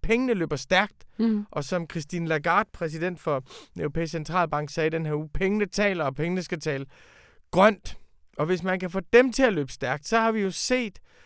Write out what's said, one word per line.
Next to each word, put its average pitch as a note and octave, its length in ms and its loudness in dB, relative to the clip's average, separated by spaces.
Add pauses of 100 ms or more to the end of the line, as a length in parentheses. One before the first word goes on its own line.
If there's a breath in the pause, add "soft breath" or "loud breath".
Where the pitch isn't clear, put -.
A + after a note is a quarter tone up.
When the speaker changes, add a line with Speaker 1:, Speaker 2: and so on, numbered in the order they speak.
Speaker 1:
pengene A#3+ 320 2
løber E3 220 -2
stærkt. - 500 0 (120)
Speaker 2:
Mm. A3 320 0
Speaker 1:
Og - 140 -4
som F3 260 -4
Christine E3 380 -6
Lagarde, E3 440 0
præsident E3 480 -6
for C#3 240 -2 (300 loud breath)
den E3+ 80 -8
Europæiske D#3 300 -4
Centralbank, D#3 580 -2
sagde D#3+ 200 0
den E3 160 -4
her D3+ 80 -2
uge, D#3 200 -4
pengene G3+ 320 0
taler, F#3+ 380 0
og C3+ 100 -2
pengene E3+ 280 -2
skal D#3+ 180 -6
tale C#3 260 -4 (640 soft breath)
grønt. G3 480 4 (400)
Og D3 80 0
hvis F3 160 0
man F#3 180 -2
kan F3+ 100 -6
få F#3+ 100 -4 (120)
dem B3 200 8
til C4 100 2
at B3 100 6
løbe D3 200 -2
stærkt, C3+ 360 -4
så A3+ 120 4
har A3+ 120 2
vi A3 80 0
jo G3 100 0
set, A#3+ 480 -2 (280 soft breath)